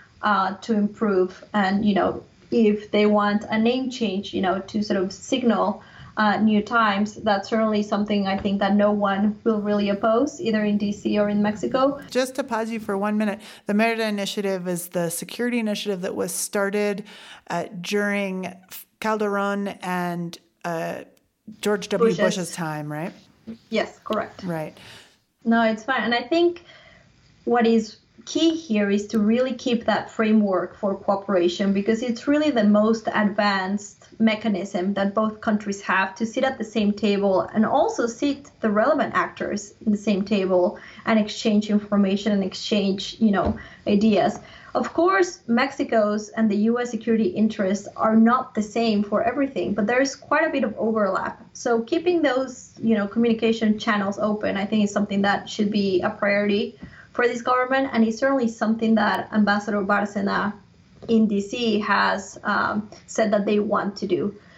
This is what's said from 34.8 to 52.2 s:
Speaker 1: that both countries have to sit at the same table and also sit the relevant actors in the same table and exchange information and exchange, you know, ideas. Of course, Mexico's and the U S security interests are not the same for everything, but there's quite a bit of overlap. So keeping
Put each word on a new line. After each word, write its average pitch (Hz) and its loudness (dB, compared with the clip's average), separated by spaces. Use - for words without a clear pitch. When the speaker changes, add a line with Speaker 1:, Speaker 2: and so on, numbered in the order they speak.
Speaker 1:
that 196 0
both 220 -2
countries 208 -2
have 190 -2
to 226 -4
sit 254 -2
at 262 0
the 214 -8
same 208 0
table 202 2
and 214 2
also 311 2
sit 277 -4
the 220 0
relevant 233 2
actors - -4
in 220 2
the 202 2
same 202 0
table 185 2
and 220 4
exchange 208 0
information 202 2
and 196 2
exchange, - -2
you - 4
know, - 0
ideas. 208 2
Of - -2
course, 359 2
Mexico's 233 0
and 220 2
the 196 2
U 240 2
S 240 -4
security 220 0
interests 202 0
are 220 2
not 233 4
the 214 0
same 214 0
for 202 0
everything, 240 -2
but 208 0
there's 254 2
quite 311 0
a - -4
bit 269 -2
of 214 -2
overlap. 214 -2
So 233 0
keeping 330 0